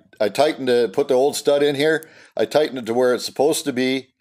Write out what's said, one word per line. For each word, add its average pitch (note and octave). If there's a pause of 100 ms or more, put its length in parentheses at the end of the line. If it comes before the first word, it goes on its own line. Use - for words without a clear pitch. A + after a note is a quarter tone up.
(200)
I G#2
tightened C3+
it, A#2+
put -
the C3+
old C#3
stud C#3+
in D3
here, D3+ (280)
I A2+
tightened C3+
it A#2
to A2+
where B2+
it's G#2
supposed C#3+
to C#3+
be C3 (100)